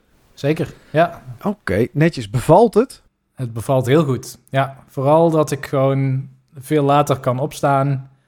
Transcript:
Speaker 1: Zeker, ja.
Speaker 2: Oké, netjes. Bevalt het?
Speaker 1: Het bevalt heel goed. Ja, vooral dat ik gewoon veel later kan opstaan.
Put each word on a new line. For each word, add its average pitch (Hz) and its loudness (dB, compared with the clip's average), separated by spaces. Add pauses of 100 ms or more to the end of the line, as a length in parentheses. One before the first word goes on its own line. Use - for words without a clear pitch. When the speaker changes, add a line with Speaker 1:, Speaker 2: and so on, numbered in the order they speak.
(340)
Speaker 1:
Zeker, 151 -2 (220)
ja. 170 0 (200)
Speaker 2:
Oké, 120 -2
netjes. 143 0
Bevalt 170 4
het? - 0 (340)
Speaker 1:
Het 120 -10
bevalt 131 -2
heel 143 4
goed. 127 -6 (120)
Ja, 135 -4
vooral 151 2
dat 151 0
ik 139 -8
gewoon 135 -2 (280)
veel 147 -2
later 143 2
kan 127 -2
opstaan. 139 -2 (180)